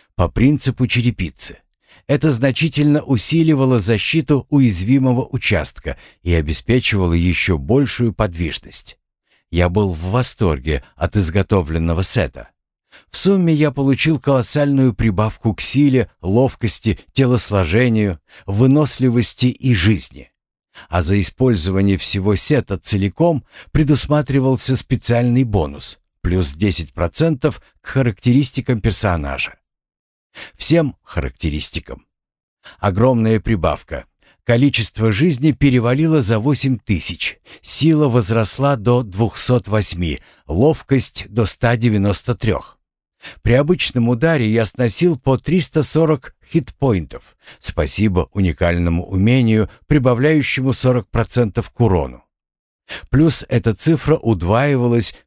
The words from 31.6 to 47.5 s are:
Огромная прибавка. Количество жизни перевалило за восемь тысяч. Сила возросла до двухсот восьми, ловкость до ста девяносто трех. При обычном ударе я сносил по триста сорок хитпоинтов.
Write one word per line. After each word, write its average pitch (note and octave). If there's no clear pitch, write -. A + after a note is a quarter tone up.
Огромная A2
прибавка. E2
Количество A#2
жизни C#3+
перевалило C#3
за G#2+
восемь C3
тысяч. -
Сила D3+
возросла A#2
до A#2+
двухсот A2
восьми, F2
ловкость C3
до G#2+
ста A#2+
девяносто G#2+
трех. -
При A#2
обычном C3
ударе B2
я A2+
сносил B2+
по C3+
триста D#3+
сорок D#3
хитпоинтов. G#2+